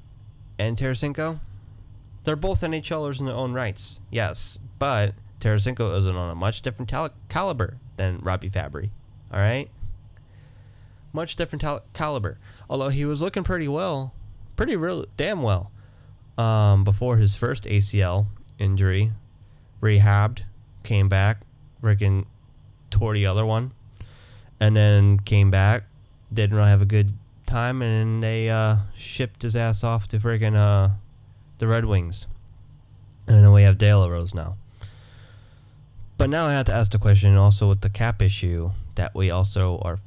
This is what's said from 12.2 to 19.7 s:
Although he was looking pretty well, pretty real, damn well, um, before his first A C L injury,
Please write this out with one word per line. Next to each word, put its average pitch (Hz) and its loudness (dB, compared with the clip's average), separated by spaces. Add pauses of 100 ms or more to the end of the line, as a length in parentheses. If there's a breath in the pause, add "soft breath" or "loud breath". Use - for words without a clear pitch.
Although 135 -4
he 139 -2
was 147 -4
looking 190 -4
pretty 170 -4
well, 143 -6 (400)
pretty 240 -2
real, 170 -4 (100)
damn 190 -4
well, 95 -2 (680 loud breath)
um, 107 4
before 113 0
his 101 4
first - -4
A 101 2
C 101 0
L 95 -2 (300)
injury, 98 0 (680 soft breath)